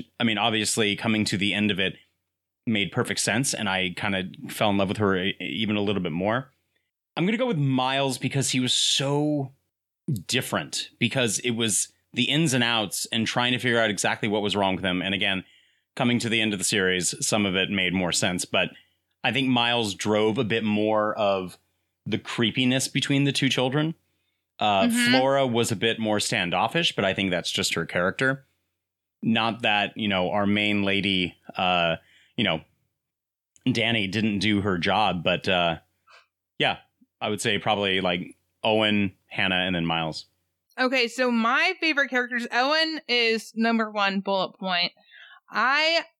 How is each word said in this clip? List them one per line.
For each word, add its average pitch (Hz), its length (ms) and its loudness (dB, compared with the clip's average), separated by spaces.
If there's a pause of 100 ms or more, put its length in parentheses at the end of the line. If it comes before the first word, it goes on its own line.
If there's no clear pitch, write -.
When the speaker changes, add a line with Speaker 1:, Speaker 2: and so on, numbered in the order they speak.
(200)
Speaker 1:
I 120 40 0
mean, 110 160 0
obviously 107 560 2
coming 107 300 0
to 107 120 0
the 95 160 0
end 104 160 2
of 87 100 0
it 92 140 0 (720)
made 101 260 0
perfect 113 280 -2
sense, 117 340 0
and 101 160 -4
I 92 260 -2
kinda 98 280 -2 (260)
fell 110 220 2
in 101 60 2
love 98 100 2
with 101 100 -2
her 101 180 2
e-, 92 240 -2
even 104 360 -2
a 104 60 0
little 101 200 0
bit 87 100 -4
more. 107 380 -2 (680)
I'm 160 120 0
gonna 226 100 0
go 254 80 -2
with 233 140 0
Miles 135 580 0
because 131 320 -2
he 131 100 0
was 127 140 0
so 143 800 0 (720)
different, - 720 -2
because 120 420 0
it 123 120 -2
was 113 380 0 (220)
the 123 120 -2
ins 143 320 2
and 123 80 2
outs 113 480 -2
and 113 160 0
trying 123 240 0
to 123 80 0
figure 117 200 2
out 110 120 4
exactly 110 360 -2
what 104 140 0
was 101 140 -2
wrong 95 200 2
with 90 100 -6
him. 90 180 0
And 95 100 -2
again, 98 300 0 (520)
coming 120 240 2
to 110 100 -2
the 113 120 2
end 107 120 0
of 98 60 -4
the 92 60 -4
series, 92 480 0 (100)
some 104 220 0
of 92 100 -2
it 92 140 0
made 92 240 -2
more 90 180 0
sense, 90 340 -2
but 92 240 0 (540)
I 127 80 0
think 131 160 0
Miles 120 460 0
drove 107 460 0
a 131 40 -2
bit 113 200 -2
more 107 520 0
of 98 440 -2 (480)
the 104 100 -2
creepiness 127 680 0
between 139 380 0
the 139 60 2
two 139 180 0
children. 143 440 0 (680)
Uh, 107 240 4
Speaker 2:
Mm-hmm. 240 280 2
Speaker 1:
Flora 135 360 4
was 117 240 0
a - 40 -2
bit 113 220 0
more 107 220 0
standoffish, 104 760 0
but 110 80 0
I 95 120 0
think 98 160 0
that's 87 180 -2
just - 240 -2
her 82 140 -2
character. 131 580 -2 (800)
Not 113 400 0
that, 104 340 0
you 107 100 -4
know, 92 220 0
our 101 160 0
main 104 380 2
lady, 95 500 0 (240)
uh, 87 380 2 (420)
you 120 60 0
know, 85 180 0 (1120)
Danny 110 340 0
didn't 104 320 0
do 101 240 2
her 95 160 0
job, 92 460 0
but, 87 240 0
uh, 87 300 2 (840)
yeah, 143 180 0 (420)
I 110 100 -4
would 107 120 -4
say 107 160 0
probably, 98 440 0
like, 90 340 -2 (280)
Owen, 107 500 2 (160)
Hannah, 95 260 -2 (100)
and 92 100 -2
then 85 120 -2
Miles. 82 380 -4 (540)
Speaker 2:
Okay, 254 280 0
so 247 240 -2
my 262 480 2
favorite 277 300 0
characters, 247 420 -2
Owen 302 560 0
is 226 480 0
number 226 340 2
one 202 300 0
bullet 190 400 -2
point. 180 320 -2 (600)
I 302 520 2 (160)